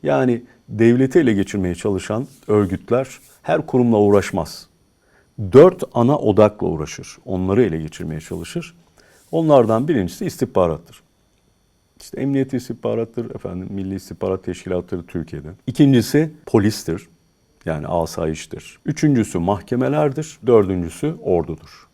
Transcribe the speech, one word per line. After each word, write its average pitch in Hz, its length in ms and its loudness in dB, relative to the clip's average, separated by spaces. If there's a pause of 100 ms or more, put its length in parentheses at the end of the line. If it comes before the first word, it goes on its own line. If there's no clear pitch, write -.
Yani 131 400 0 (260)
devleti 123 500 4
ele 127 140 2
geçirmeye 95 420 -2
çalışan 107 520 -4 (200)
örgütler 107 600 0 (340)
her 160 260 -2
kurumla 120 300 2
uğraşmaz. 101 680 0 (840)
Dört 175 320 8 (100)
ana 123 240 2
odakla 104 500 2
uğraşır, - 580 -8
onları 95 380 0
ele 82 140 -2
geçirmeye 78 440 -10
çalışır. 90 540 -12 (560)
Onlardan 139 560 4
birincisi 120 380 -2
istihbarattır. - 760 -4 (1000)
İşte - 200 -12
emniyet 135 320 -2
istihbarattır, 113 840 -6
efendim, 92 360 -10
Milli 95 240 -8
İstihbarat 92 480 -6
Teşkilatları 90 600 -6
Türkiye'de. 78 440 -10 (180)
İkincisi 139 640 2 (140)
polistir, - 640 -2 (560)
yani 78 220 -6
asayiştir. 80 1000 -6
Üçüncüsü 143 540 2
mahkemelerdir, 131 1080 -2
dördüncüsü 98 760 2
ordudur. 82 720 -4